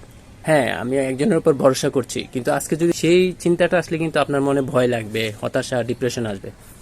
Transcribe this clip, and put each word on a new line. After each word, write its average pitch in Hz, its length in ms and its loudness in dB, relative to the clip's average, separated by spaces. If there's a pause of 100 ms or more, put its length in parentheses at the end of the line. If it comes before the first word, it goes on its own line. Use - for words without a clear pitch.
(420)
হ্যাঁ, 135 300 2
আমি 117 240 -4
একজনের 139 420 2
উপর 156 160 4
ভরসা 139 360 2
করছি, 127 420 -2
কিন্তু 131 200 -2
আজকে 143 240 -2
যদি 170 160 2
সেই 180 460 2
চিন্তাটা 175 400 2
আসলে 160 200 -4
কিন্তু 156 220 -2
আপনার 143 200 0
মনে 139 220 2
ভয় 127 240 2
লাগবে, 110 540 -2
হতাশা, 123 420 -4
ডিপ্রেশন 120 440 -4
আসবে। 104 240 -8 (320)